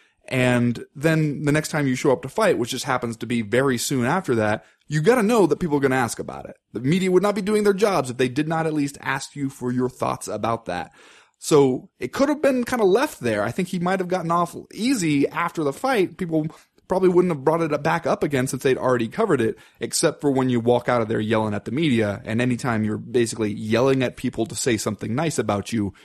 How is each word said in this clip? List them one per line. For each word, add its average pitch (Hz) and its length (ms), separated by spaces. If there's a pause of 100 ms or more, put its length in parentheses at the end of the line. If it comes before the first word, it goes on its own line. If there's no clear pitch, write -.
(280)
And 123 560 (100)
then 151 500
the 143 80
next 151 180
time 147 160
you 127 80
show 135 180
up 123 100
to 131 60
fight, 185 300
which 120 140
just 123 120
happens 123 320
to 120 100
be 120 140
very 120 380
soon 127 260
after 147 300
that, 107 320 (220)
you 151 120
gotta 226 220
know 208 240
that 147 100
people 147 220
are - 20
gonna 135 160
ask 120 220
about 69 280
it. - 100 (160)
The 107 80
media 180 300
would 180 120
not 202 140
be 220 60
doing 208 200
their 202 100
jobs 185 380
if 120 80
they 127 100
did 147 200
not 160 180
at 156 80
least 143 260
ask - 340
you 143 140
for 123 240
your 127 160
thoughts 123 400
about 107 380
that. 87 260 (460)
So 139 500 (100)
it - 140
could 277 160
have 302 140
been 254 220
kinda 233 200
left 226 360
there. 107 220
I 107 80
think 180 180
he 185 100
might 180 220
have 180 80
gotten 175 220
off 170 240 (200)
easy 170 540
after 170 360
the 139 80
fight. 190 460
People 160 300 (400)
probably 185 200
wouldn't 180 260
have 135 100
brought 160 180
it 147 200
back 160 240
up 160 160
again 143 240
since 131 160
they'd 131 160
already 120 300
covered 185 320
it, 113 160 (240)
except - 400
for 143 100
when 131 180
you 123 120
walk 120 280
out 123 140
of 104 60
there 113 120
yelling 110 320
at 101 120
the 110 80
media, 113 520
and 113 160
anytime 120 440
you're 107 120
basically 113 560
yelling 113 520
at 120 120
people 120 300
to - 80
say 117 220
something 110 360
nice 156 240
about 104 360
you, 104 200 (120)